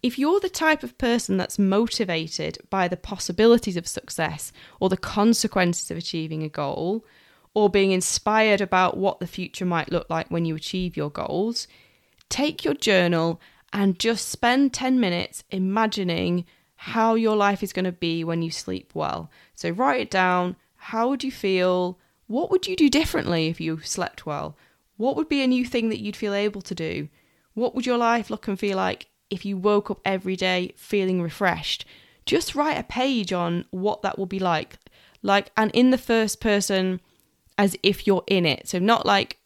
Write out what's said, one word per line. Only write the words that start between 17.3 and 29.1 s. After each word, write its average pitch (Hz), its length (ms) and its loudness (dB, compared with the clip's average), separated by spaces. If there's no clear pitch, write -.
life 202 260 2
is 190 120 -6
gonna 185 180 -2
be 165 320 -2
when 165 180 -2
you 165 80 -2
sleep - 440 -8
well. 160 360 -4
So - 160 -6
write 254 300 2
it 214 100 -6
down. 180 460 2
How 226 340 -2
would 277 160 -2
you 269 60 -4
feel? 180 680 0
What 254 240 -2
would 370 160 2
you 370 100 -4
do 294 120 6
differently 240 580 0
if 165 120 -6
you 160 220 -6
slept - 440 -8
well? 151 320 -8
What 247 220 -2
would 311 100 -2
be 285 140 0
a 262 60 2
new 254 180 2
thing 233 240 -2
that 214 100 -4
you'd 208 160 -6
feel 202 180 -4
able 202 280 -2
to - 120 -10
do? 160 360 -6
What 240 220 -2
would 247 100 -4
your 247 120 0
life 233 320 0
look - 180 -8
and 196 100 -4
feel 196 200 -2
like 185 300 -4